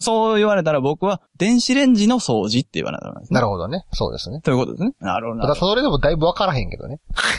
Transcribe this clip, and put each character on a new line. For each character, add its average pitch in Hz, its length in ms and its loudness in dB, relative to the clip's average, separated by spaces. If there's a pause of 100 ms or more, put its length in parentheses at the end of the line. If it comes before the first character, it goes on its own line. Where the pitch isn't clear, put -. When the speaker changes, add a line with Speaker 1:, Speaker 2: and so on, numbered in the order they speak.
Speaker 1:
そ 220 340 2
う - 40 2
言 214 100 4
わ 208 80 4
れ 180 80 2
た 156 80 2
ら 143 80 2
僕 143 240 0
は 190 180 -2 (160)
電 233 220 4
子 254 140 0
レ 277 120 4
ン 254 80 6
ジ 208 140 4
の 247 100 4
掃 110 300 0
除 120 120 2
っ - 40 -4
て - 100 -12
言 73 100 -2
わ - 60 -4
な - 80 -8
い - 20 -10
と - 60 -12
ダ - 80 -12
メ - 60 -16
で - 60 -20
す - 60 -4
ね。 - 20 2
Speaker 2:
な 127 60 -2
る 117 60 0
ほ 101 100 -4
ど 85 120 -6
ね。 180 240 -8
そ 95 160 -2
う 58 40 -6
で 57 60 -10
す - 120 -12
ね。 156 100 -10
Speaker 1:
と 156 100 -2
い 131 40 2
う - 20 2
こ 127 100 0
と 58 60 -10
で - 60 -10
す 180 60 -4
ね。 262 160 -2
な 92 200 -4
る 117 80 -8
ほ - 60 -8
ど 226 40 -8
な - 80 -2
る 147 80 0
ほ - 0 -
ど。 - 60 -6
Speaker 2:
た - 0 -
だ 185 100 0
そ 214 60 2
れ 254 60 0
で 294 60 0
も 156 100 2
だ 147 120 2
い 170 60 0
ぶ 156 100 0
わ 175 80 2
か 202 120 0
ら 143 120 0
へ 104 60 -2
ん 85 60 -6
け - 60 -10
ど - 120 -14
ね。 135 120 -12 (380)